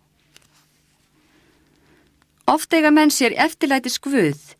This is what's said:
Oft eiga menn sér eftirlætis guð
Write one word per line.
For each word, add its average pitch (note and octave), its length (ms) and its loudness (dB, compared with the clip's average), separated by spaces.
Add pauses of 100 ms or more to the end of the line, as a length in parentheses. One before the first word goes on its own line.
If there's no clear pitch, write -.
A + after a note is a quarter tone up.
(2500)
Oft D#4 240 -2
eiga D#4 200 4
menn D4+ 200 4
sér A#3+ 240 0
eftirlætis C4+ 640 -2
guð F3+ 380 -2 (200)